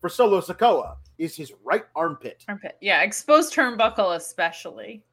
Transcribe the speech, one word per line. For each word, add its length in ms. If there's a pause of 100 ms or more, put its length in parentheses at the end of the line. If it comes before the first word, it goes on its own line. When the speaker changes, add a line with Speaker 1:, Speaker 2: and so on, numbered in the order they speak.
Speaker 1:
for 80
Solo 320
Sikoa 540 (240)
is 160
his 180 (120)
right 200 (120)
armpit. 520
Speaker 2:
Armpit. 320
Yeah, 220
exposed 500
turnbuckle 640
especially. 880 (100)